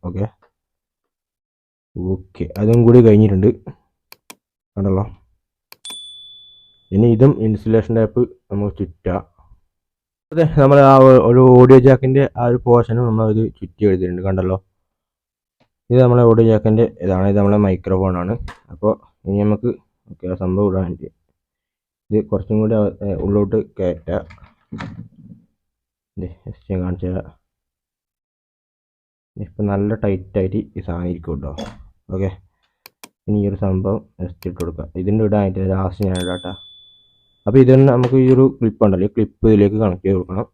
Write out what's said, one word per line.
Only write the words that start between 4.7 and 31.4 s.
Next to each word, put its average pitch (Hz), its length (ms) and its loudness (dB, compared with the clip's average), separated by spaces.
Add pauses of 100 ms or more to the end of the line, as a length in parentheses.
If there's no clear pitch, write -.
കണ്ടല്ലോ, 98 300 -2 (1900)
ഇനി 117 200 4
ഇതും 135 160 4 (140)
ഇൻസുലേഷൻ 110 540 -2
ടേപ്പ് 110 240 -2 (260)
നമുക്ക് 101 320 -6
ചുറ്റാം. 90 420 -8 (1080)
അതെ, 160 140 0 (140)
നമ്മൾ 139 180 6 (140)
ആ - 20 8 (140)
ഒ-, 127 120 8 (100)
ഒരു 123 120 6 (160)
ഓഡിയോ 127 300 8
ജാക്കിൻ്റെ 131 340 2 (200)
ആ 120 100 -2
ഒരു 120 160 -2
പോർഷനും 120 420 0
നമ്മൾ 110 240 -2
ഇത് 113 80 -2 (160)
ചുറ്റി - 300 -12
എടുത്തിട്ടുണ്ട്. 90 400 -4
കണ്ടല്ലോ, 95 300 -4 (1300)
ഇത് 120 140 2
നമ്മളെ 123 260 4
ഓഡിയോ 113 220 4
ജാക്കിൻ്റെ 110 340 0 (180)
ഇതാണ്, 95 280 -2
ഇത് 101 100 0
നമ്മളെ 104 240 0
മൈക്രോഫോൺ 92 580 -4
ആണ്. 98 120 -6 (380)
അപ്പൊ 101 140 -4 (380)
ഇനി 101 180 -4
നമുക്ക്, 104 260 -2 (420)
ഓക്കെ, - 200 -20
ആ - 20 -6 (100)
സംഭവം 98 260 -2
ഇടാൻ 95 160 -4
വേണ്ടി - 220 -14 (1040)
ഇത് 104 80 0 (120)
കുറച്ചും 104 300 -4
കൂടി, 107 140 -2 (300)
ഏ, 98 100 -6 (100)
ഉള്ളോട്ട് 101 340 -2 (200)
കയറ്റാം. 87 460 -8 (2000)
ദേ 90 80 -12 (160)
just - 260 -20
ഞാൻ 95 140 -6
കാണിച്ചു 90 220 -8
തരാം. 92 180 -8 (2250)
ഇപ്പൊ - 160 -16 (100)
നല്ല 101 240 -4 (100)
ടൈറ്റ് 98 360 -6
ആയിട്ട് 95 200 -4 (160)
ഈ - 100 -14
സാധനം 87 260 -8
ഇരിക്കും 82 300 -10